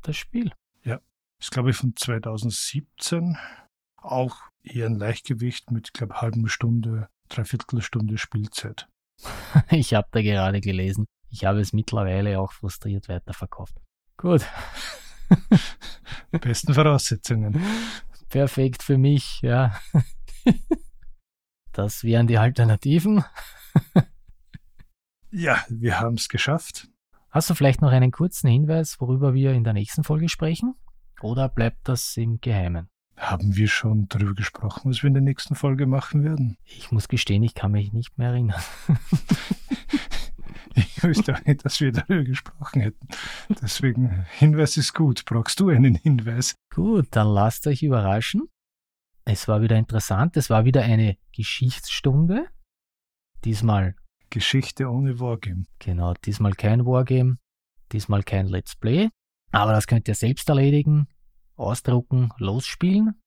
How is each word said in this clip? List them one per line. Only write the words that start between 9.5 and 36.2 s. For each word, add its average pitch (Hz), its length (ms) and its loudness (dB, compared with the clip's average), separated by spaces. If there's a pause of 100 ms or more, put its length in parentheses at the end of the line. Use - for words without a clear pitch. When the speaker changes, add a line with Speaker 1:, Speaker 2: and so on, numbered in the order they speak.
Speaker 1:
Ich 160 240 2
hab 208 180 0
da 110 100 2
gerade 101 380 0
gelesen, 95 460 -2 (220)
ich 107 160 -10
habe 101 160 2
es 95 120 -2
mittlerweile 101 680 0
auch 95 120 -4
frustriert 98 560 -8
weiterverkauft. - 680 -12 (420)
Gut. 175 300 2 (840)
<laughs> - 1000 0
Speaker 2:
Besten 135 440 -2
Voraussetzungen. 123 880 2 (680)
Speaker 1:
Perfekt 135 540 0
für 135 160 2
mich, 139 440 2
ja. 123 340 2 (680)
<laughs> - 100 6 (1160)
Das 104 320 -4
wären 113 220 4
die 113 120 4
Alternativen. 139 840 4 (500)
<laughs> - 300 4 (1300)
Speaker 2:
Ja, 165 360 0
wir 113 320 -2
haben's 117 280 -2
geschafft. - 600 -4 (420)
Speaker 1:
Hast 156 180 0
du 175 60 2
vielleicht 139 280 4
noch 135 100 6
einen 127 180 6
kurzen 156 380 0
Hinweis, 151 520 2
worüber 131 320 0
wir 135 200 2
in 120 100 2
der 113 120 0
nächsten 101 280 -2
Folge 156 260 0
sprechen? 165 460 -2 (460)
Oder 120 280 -2
bleibt - 380 -2
das - 300 -4
im 113 240 -2
Geheimen? 87 480 -2 (280)
Speaker 2:
Haben 95 380 0
wir 104 140 4
schon 107 400 0
darüber 101 260 -2
gesprochen, 104 560 -6
was 127 140 -2
wir - 20 4
in 135 80 4
der 135 80 2
nächsten 135 320 -2
Folge 139 320 0
machen 139 380 0